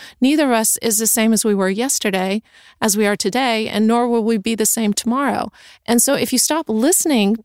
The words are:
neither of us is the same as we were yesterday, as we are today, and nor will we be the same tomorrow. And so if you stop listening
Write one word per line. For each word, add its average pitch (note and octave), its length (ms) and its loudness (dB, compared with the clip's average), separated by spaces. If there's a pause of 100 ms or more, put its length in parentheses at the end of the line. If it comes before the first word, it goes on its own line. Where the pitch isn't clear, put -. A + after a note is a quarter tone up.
(200)
neither D4 240 2
of C4 80 2
us A3+ 260 0
is A3 200 -2
the A3+ 100 -2
same A3+ 240 2
as G#3+ 120 0
we G#3+ 80 2
were F#3+ 160 0
yesterday, G3 760 -2 (380)
as G#3 160 0
we G#3+ 80 2
are G3+ 120 0
today, A3+ 520 -2
and G#3+ 200 0
nor A#3+ 180 2
will A#3 160 0
we A3+ 160 0
be A3+ 160 -4
the G#3+ 100 0
same G#3+ 280 0
tomorrow. A#3+ 580 -2 (340)
And A#3+ 160 2
so C4 140 2
if - 180 -2
you B3+ 60 0
stop D#4 300 -2
listening A3+ 760 2